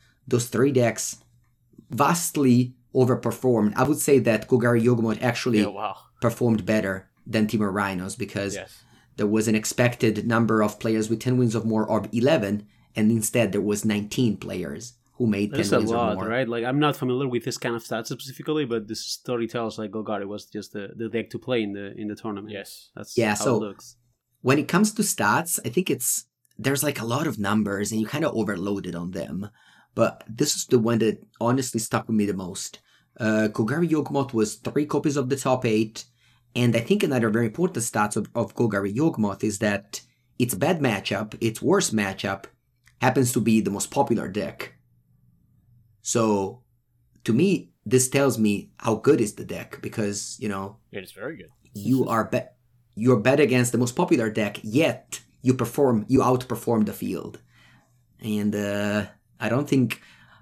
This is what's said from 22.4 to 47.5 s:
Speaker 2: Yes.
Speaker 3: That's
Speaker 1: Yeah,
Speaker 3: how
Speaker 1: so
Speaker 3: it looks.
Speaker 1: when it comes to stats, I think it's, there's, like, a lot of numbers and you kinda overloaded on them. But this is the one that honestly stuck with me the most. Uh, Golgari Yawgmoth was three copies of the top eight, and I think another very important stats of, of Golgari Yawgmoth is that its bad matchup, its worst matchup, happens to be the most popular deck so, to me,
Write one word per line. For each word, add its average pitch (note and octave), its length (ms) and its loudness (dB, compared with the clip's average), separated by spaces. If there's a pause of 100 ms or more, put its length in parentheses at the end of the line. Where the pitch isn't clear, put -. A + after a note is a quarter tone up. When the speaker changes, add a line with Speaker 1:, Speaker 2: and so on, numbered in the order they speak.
Speaker 2:
Yes. - 440 -14
Speaker 3:
That's - 200 -12
Speaker 1:
Yeah, G#2+ 200 2
Speaker 3:
how G2+ 80 -4
Speaker 1:
so B2 120 2
Speaker 3:
it G#2+ 40 0
looks. - 360 -10 (440)
Speaker 1:
when C3 180 4
it C#3+ 100 -2
comes G#3 260 2
to G#3 80 -2
stats, A#2 640 0
I - 20 -4
think F3+ 220 0
it's, - 360 -2 (320)
there's, C3+ 240 0
like, D3 180 -2
a A2 40 -6
lot C3 220 -2
of A#2 120 -4
numbers G2+ 540 0
and A2 80 0
you G#2+ 60 -2
kinda D3+ 240 -2
overloaded G2 640 -2
on F2 180 -6
them. F2 380 -8 (440)
But - 320 0
this D3+ 300 -2
is - 80 -6
the B2+ 140 4
one A2+ 220 2
that G#2+ 220 0 (160)
honestly B2 400 0
stuck G#2+ 300 -4
with A2+ 80 0
me G#2 80 4
the G2+ 80 0
most. F#2 480 -8 (400)
Uh, A2 320 2
Golgari D3 380 0
Yawgmoth C#3 420 0
was G#2+ 220 0
three - 320 -2
copies D3 320 0
of B2+ 100 -2
the C#3 80 0
top B2+ 300 0
eight, A2 400 0 (500)
and A#2+ 180 4
I A#2 60 2
think G3 220 0
another B2+ 260 2
very A#2 180 2
important E3 380 -2
stats G#2 320 -2
of, G2+ 180 -4
of A#2 200 -4
Golgari G#2 420 0
Yawgmoth A2+ 480 0
is G2+ 140 -2
that G2+ 420 -2 (380)
its A#2+ 160 0
bad D#3 260 0
matchup, G#2 600 -2
its A2+ 180 -2
worst F#3 340 2
matchup, G2 520 -4 (560)
happens B2+ 300 4
to B2 80 0
be A2 200 4
the F#2+ 100 0
most G2 200 -4
popular A#2 380 0
deck F#2 440 -8 (1300)
so, G#2+ 600 0 (600)
to A#2+ 80 0
me, D#3+ 380 2 (160)